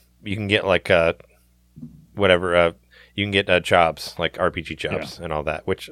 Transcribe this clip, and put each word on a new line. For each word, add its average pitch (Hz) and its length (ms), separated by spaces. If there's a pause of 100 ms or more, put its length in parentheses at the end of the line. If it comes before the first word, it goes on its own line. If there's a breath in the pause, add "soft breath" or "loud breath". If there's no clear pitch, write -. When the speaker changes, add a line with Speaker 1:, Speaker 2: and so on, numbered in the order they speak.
(240)
Speaker 1:
you 101 120
can 104 120
get, 98 200
like, 90 240
uh, 85 220 (1000)
whatever, 92 420
uh, 85 160 (440 soft breath)
you 101 100
can 104 60
get, 98 180
uh, 90 100
jobs, 85 580
like 82 220
R 87 120
P 82 100
G 78 140
jobs - 420
Speaker 2:
Yeah. 85 80
Speaker 1:
and 80 80
all 76 100
that, 78 240
which - 240